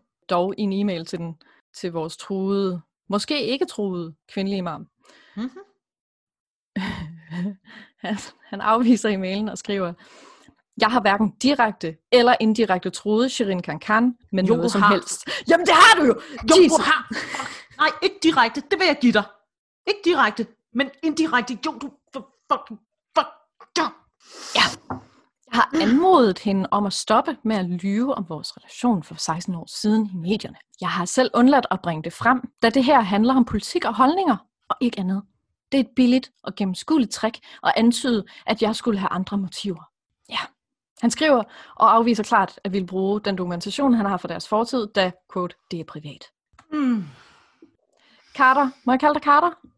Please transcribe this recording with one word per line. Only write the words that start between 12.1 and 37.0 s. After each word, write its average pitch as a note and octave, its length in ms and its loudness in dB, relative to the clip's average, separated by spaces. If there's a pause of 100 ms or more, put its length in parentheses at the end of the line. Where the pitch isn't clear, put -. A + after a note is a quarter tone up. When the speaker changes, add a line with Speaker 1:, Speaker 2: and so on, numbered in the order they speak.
Speaker 1:
eller B3 280 6
indirekte G#3+ 500 0
truet G#3+ 420 0
Shirin G3 300 -2
Khankan G#3+ 560 0 (140)
med F#3+ 120 0
Speaker 2:
Jo, F#3 40 2
Speaker 1:
noget G3 160 2
Speaker 2:
du E3+ 60 0
Speaker 1:
som G3 120 0
Speaker 2:
har. G3+ 120 6
Speaker 1:
helst." - 340 -4 (220)
Jamen, E4+ 160 4
det F#4 100 4
har G#4+ 240 8
du D4+ 60 4
jo! A#3 80 4 (300)
Speaker 2:
Jo, E4+ 200 8
Speaker 1:
Jesus. D#4 140 6
Speaker 2:
du - 60 -2
har! D4+ 260 -2 (680)
Nej, D4+ 100 2 (140)
ikke F#4 220 0
direkte. C4+ 380 2
Det - 180 -2
vil F#4 80 2
jeg D#4 140 2
give A#3+ 120 6
dig. G#3 100 2 (640)
Ikke G4+ 180 -2
direkte, B3 420 0 (260)
men C4+ 160 -2 (140)
indirekte. D4 640 -2
Jo, D#4 60 -4 (100)
du D4 100 -12 (220)
for - 200 -16 (180)
fucking C#4+ 280 -6 (380)
fuck. C#4+ 100 0 (500)
Ja. E4 100 -2 (680)
Speaker 1:
Ja. - 400 -2 (560)
"Jeg A3+ 100 0
har - 80 0 (120)
anmodet C4+ 580 4
hende G3 320 -2
om G3+ 140 0
at F#3+ 80 -4
stoppe C4 500 0
med A3 120 -2
at F#3 100 -2
lyve G3 500 -2
om G3 140 -6
vores - 280 -12
relation A3+ 460 -2
for - 120 -18
seksten E3+ 400 -6
år E3 120 -14 (140)
siden A3 320 2
i - 40 -8
medierne. F#3 400 -6 (240)
Jeg - 80 -4
har F3+ 160 -4
selv - 280 0
undladt B3+ 380 4
at - 100 -4
bringe D#3+ 220 -6
det E3+ 100 -12
frem, B3 280 0 (200)
da A3+ 80 2
det C4 140 2
her C4+ 180 4
handler G#3+ 340 2
om B3 100 4
politik - 400 -4
og A3+ 100 -4
holdninger, D4 420 2 (320)
og G3 120 2
ikke A#3+ 180 -2
andet. F#3+ 240 -4 (480)
Det C#4 80 2
er B3+ 40 4
et - 120 -8
billigt B3+ 360 4 (120)
og - 120 -10
gennemskueligt G#3+ 560 -2